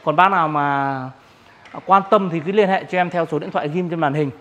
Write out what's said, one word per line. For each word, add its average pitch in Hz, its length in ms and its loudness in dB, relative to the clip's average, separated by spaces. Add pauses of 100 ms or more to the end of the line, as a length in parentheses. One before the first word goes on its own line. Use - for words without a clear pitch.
Còn 151 120 0
bác 180 160 4
nào 170 160 0
mà 139 600 -2 (760)
quan 190 240 4
tâm 196 200 2
thì 165 160 -2
cứ 185 60 -4
liên 202 180 4
hệ 190 140 0
cho - 140 -4
em 175 120 2
theo 170 160 -2
số 151 140 -4
điện 185 120 -8
thoại 147 180 -2
ghim 175 200 -4
trên 170 100 -6
màn 143 140 0
hình. 147 160 0 (120)